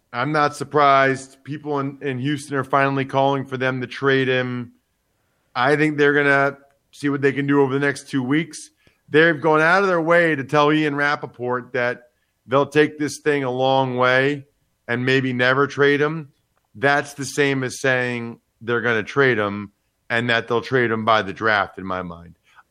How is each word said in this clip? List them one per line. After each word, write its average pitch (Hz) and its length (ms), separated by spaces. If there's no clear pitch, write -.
I'm 127 200
not 147 240
surprised. 135 880
People 147 340
in, 139 220
in 135 200
Houston 139 360
are 135 80
finally 139 400
calling 135 400
for 131 120
them 131 260
to 123 40
trade 135 420
him. 123 440
I 135 220
think 151 220
they're 143 160
gonna 139 440
see - 160
what 139 140
they 139 100
can 139 140
do 143 140
over 135 140
the 139 60
next 143 280
two 135 140
weeks. 151 480
They've 156 320
gone 156 200
out 175 220
of 196 60
their 175 120
way 165 340
to 135 100
tell 147 280
Ian 156 220
Rappaport 139 800
that 123 380
they'll 135 200
take 151 320
this 143 220
thing 143 240
a 127 60
long 131 460
way 131 500
and 120 180
maybe 131 260
never 127 340
trade 143 340
him. 151 320
That's 143 400
the 139 100
same 139 400
as 127 160
saying 123 600
they're 117 220
gonna 113 200
trade 127 360
him 104 340
and 120 180
that 117 180
they'll 117 140
trade 123 300
him 113 160
by 110 160
the 95 100
draft, 101 460
in 95 80
my 92 160
mind. 85 360